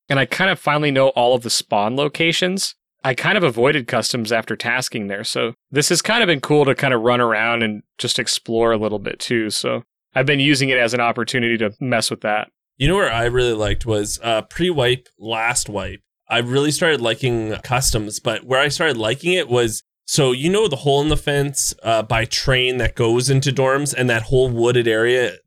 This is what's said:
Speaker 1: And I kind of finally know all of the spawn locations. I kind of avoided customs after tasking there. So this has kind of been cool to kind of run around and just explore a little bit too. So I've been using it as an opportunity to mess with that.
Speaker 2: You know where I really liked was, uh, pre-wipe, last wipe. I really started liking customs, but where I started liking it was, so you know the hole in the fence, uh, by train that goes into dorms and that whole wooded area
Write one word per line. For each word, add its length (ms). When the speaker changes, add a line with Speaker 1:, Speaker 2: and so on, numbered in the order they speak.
Speaker 1:
And 120
I 60
kind 260
of 80
finally 320
know 180
all 240
of 80
the 80
spawn 460
locations. 800
I 120
kind 220
of 60
avoided 440
customs 440
after 240
tasking 520
there. 160
So 320
this 180
has 140
kind 180
of 60
been 140
cool 240
to 100
kind 180
of 80
run 200
around 420
and 180
just 220
explore 520
a 60
little 220
bit 200
too. 300
So 320
I've 140
been 120
using 300
it 80
as 160
an 80
opportunity 560
to 220
mess 320
with 100
that. 280
Speaker 2:
You 100
know 80
where 160
I 140
really 280
liked 340
was, 340
uh, 220
pre-wipe, 640
last 520
wipe. 320
I 80
really 340
started 300
liking 640
customs, 560
but 260
where 140
I 80
started 300
liking 360
it 160
was, 320
so 260
you 180
know 180
the 100
hole 240
in 80
the 80
fence, 560
uh, 200
by 220
train 520
that 180
goes 340
into 220
dorms 440
and 140
that 140
whole 260
wooded 380
area 600